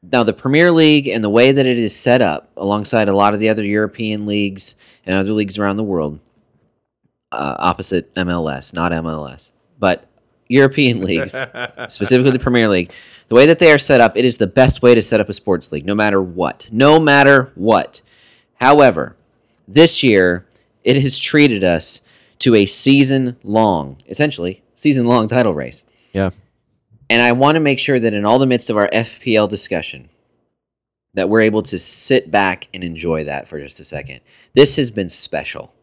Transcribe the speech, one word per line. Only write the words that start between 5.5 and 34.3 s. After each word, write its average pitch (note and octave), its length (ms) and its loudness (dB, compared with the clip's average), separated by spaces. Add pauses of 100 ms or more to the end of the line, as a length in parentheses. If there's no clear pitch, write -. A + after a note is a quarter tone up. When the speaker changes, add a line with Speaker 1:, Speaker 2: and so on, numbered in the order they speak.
Speaker 1:
around G2+ 200 -4
the A2 60 -6
world, D#2 360 -6 (1120)
uh, C#2 280 -8
opposite F2+ 560 -4
M F2+ 140 -4
L E2+ 200 -4
S, C2+ 240 -10
not E2+ 200 -4
M E2 140 -6
L D#2 200 -10
S, - 240 -20 (280)
but F#2 260 -2 (420)
European C3+ 540 2
Speaker 2:
<laughs> F#2 40 -6
Speaker 1:
leagues, F2 300 -6 (520)
specifically B2+ 440 0
the B2+ 80 -2
Premier B2 280 0
League, F2+ 240 -2 (380)
the A2+ 60 0
way C3 100 8
that D#3+ 140 4
they E3 120 6
are C#3+ 80 6
set C3+ 220 2
up, A2 160 2
it A#2+ 80 0
is A#2+ 120 -2
the G#2 100 -2
best - 340 2
way B2 120 6
to A2+ 80 4
set A2 180 0
up G#2 100 -4
a G#2 40 -8
sports - 380 -6
league, D2 140 -10
no G2+ 100 -4
matter G#2 260 0
what. F2 500 -6
No C#3+ 280 6
matter C#3 560 4
what. G2+ 460 -2 (540)
However, B2+ 600 2 (520)
this D3 360 2
year, F#2 420 2 (380)
it C3 180 0
has C3+ 160 -4
treated C3 460 2
us E2+ 380 -2 (380)
to A#2+ 160 2
a G2+ 100 4
season-long, A2+ 1400 0
essentially, F#2+ 540 -6 (140)
season-long A#2+ 520 0
title A#2 260 0
race. C2 300 -10 (280)
Speaker 3:
Yeah. F#2+ 200 -2 (800)
Speaker 1:
And A#2 120 2
I A#2+ 100 4
want C3+ 240 2
to E3 60 0
make C#3 180 0
sure C3 200 -2
that A2+ 140 -2
in G#2 120 -4
all A#2 140 4
the C3+ 60 2
midst B2 240 -2
of A2 80 0
our G#2 140 2
F A#2 280 -4
P A2+ 160 -2
L G#2+ 120 2
discussion, F2+ 640 -8 (1040)
that F#2+ 160 -2
we're A2 120 2
able G#2+ 220 0
to - 140 -8
sit - 540 -2
back F#2+ 420 -2
and F#2 100 -14
enjoy D#2+ 400 -8
that D2 240 -10
for D#2 120 -16
just C#2+ 200 -16
a - 40 -20
second. C#2 360 -14 (360)